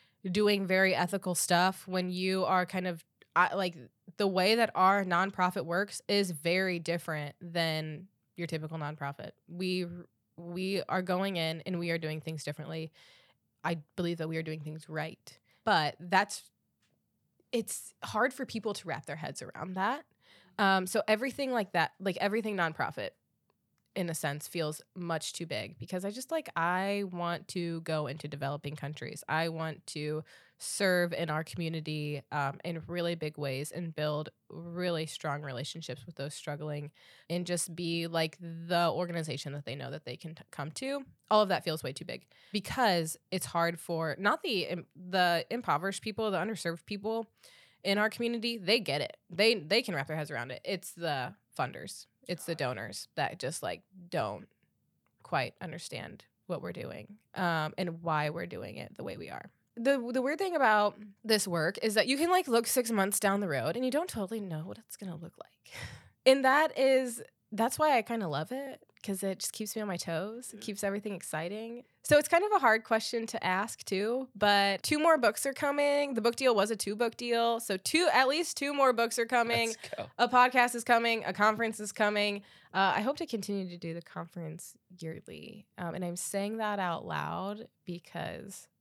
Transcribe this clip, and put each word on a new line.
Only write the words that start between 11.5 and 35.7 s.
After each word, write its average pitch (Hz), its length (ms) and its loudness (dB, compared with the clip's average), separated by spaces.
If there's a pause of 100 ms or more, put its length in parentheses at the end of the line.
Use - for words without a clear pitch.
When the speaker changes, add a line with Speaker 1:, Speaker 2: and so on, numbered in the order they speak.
Speaker 1:
and 170 180 -4
we 170 100 -2
are 165 80 0
doing 156 240 -4
things 160 220 -8
differently. 160 480 -8 (720)
I 170 160 -2 (160)
believe 170 240 -2
that 160 100 -4
we 160 80 -4
are 160 60 -2
doing 156 160 -6
things 156 280 -12
right, - 520 -8 (260)
but 160 340 4
that's, 185 440 2 (1080)
it's - 500 -4
hard 247 320 2
for 277 120 -6
people 214 280 -4
to - 140 -8
wrap 151 180 -4
their 147 120 -8
heads 139 240 -8
around - 340 -10
that. 226 300 0 (520)
Um, 190 300 4
so 208 180 2
everything 254 460 0
like 220 220 0
that, 165 260 2
like, 190 220 -2
everything 208 340 0
nonprofit, 156 540 -2 (840)
in 175 160 -4
a 160 60 -4
sense, 151 320 -4
feels 156 340 -4 (140)
much 170 380 -4
too 170 120 -8
big 107 320 -6
because 180 280 -6
I 202 60 -4
just, 247 200 -12
like, 320 240 -4
I 190 560 0
want 170 380 -2
to 170 320 -2
go 156 260 -2
into 151 220 -8
developing 147 480 -4
countries. - 500 -8
I 160 220 0
want 160 380 -6
to 151 360 -4 (360)
serve 180 520 2
in 165 180 -2
our 156 140 0
community, 156 800 -4 (100)
um, 143 320 -2
in 170 240 -6
really 170 280 -2
big 156 220 -6
ways 139 340 -4
and 165 220 -6
build 151 360 -2 (180)
really 170 600 -4
strong 147 340 -6
relationships 147 640 -8